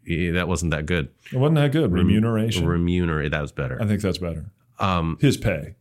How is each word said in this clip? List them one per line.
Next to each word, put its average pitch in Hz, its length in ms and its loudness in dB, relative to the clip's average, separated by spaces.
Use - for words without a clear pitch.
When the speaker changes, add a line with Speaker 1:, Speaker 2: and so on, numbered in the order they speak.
Speaker 1:
Yeah, 85 280 0
that 87 140 0
wasn't 87 240 0
that 78 140 -2
good. 78 240 -2
Speaker 2:
It 131 40 -2
wasn't 151 180 2
that 143 160 4
good. 143 200 2
Speaker 1:
Rem-, - 140 4
Speaker 2:
Remuneration. 110 640 2
Speaker 1:
remunerate. 85 640 0
That 76 100 -2
was 73 100 -6
better. 67 300 -6
Speaker 2:
I 107 60 0
think 101 140 0
that's 92 180 -2
better. 82 260 -6
Speaker 1:
Um, 85 400 0
Speaker 2:
His 131 160 4
pay. 85 460 -4